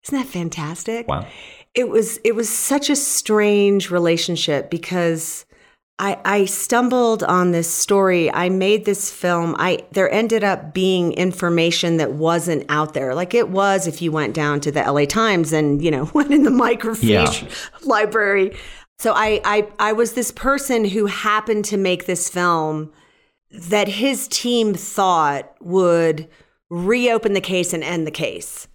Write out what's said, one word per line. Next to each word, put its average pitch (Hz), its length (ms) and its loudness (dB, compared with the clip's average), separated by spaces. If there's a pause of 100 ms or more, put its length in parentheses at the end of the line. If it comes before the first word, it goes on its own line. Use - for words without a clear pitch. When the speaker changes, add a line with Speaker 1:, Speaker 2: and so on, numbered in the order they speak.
Speaker 1:
Isn't 277 140 -4
that 254 80 -4
fantastic? 175 800 -6
Speaker 2:
Wow. - 180 -4 (480)
Speaker 1:
It 240 160 0
was, - 360 0
it 226 100 2
was 220 140 -2
such - 420 -2
a 285 60 2
strange 202 960 2
relationship 165 800 0
because 165 760 -4 (540)
I, 196 240 -2
I 196 220 2
stumbled 233 760 2
on 180 300 2
this 170 200 0
story. 185 600 4
I 180 160 0
made 190 380 2
this 202 260 -2
film. 170 440 0
I, 180 360 -2
there 190 180 2
ended 220 320 0
up 170 320 -2
being 185 380 2
information 170 840 0
that 135 160 0
wasn't 160 540 0
out 151 260 -2
there. 131 200 -2
Like, 180 200 -4
it 233 160 2
was 196 360 2
if 160 160 -6
you 165 80 -2
went 151 240 -2
down 147 280 0
to 147 100 -2
the 147 100 -2
L 143 160 0
A 147 80 2
Times 185 460 0
and, 147 280 2
you 160 120 0
know, 139 180 -2
<laughs> - 40 -20
went 294 180 2
in 294 100 6
the 285 80 4
microfiche 240 540 0 (380)
Speaker 2:
Yeah. - 60 -14 (340)
Speaker 1:
library. 208 760 0 (420)
So 220 160 0
I, 214 300 2
I, 208 240 2 (100)
I 214 140 0
was 220 200 0
this 240 180 -4
person 262 540 0
who 202 220 0
happened 214 600 -2
to 208 120 -2
make 180 260 0
this 180 240 -4
film 156 640 -2 (580)
that 196 380 -2
his 220 400 -2
team 233 460 0
thought 160 840 0
would 170 680 2 (400)
reopen 226 640 0
the 190 80 2
case 180 320 -2
and 160 100 -4
end 160 240 -4
the 151 40 -6
case - 640 -8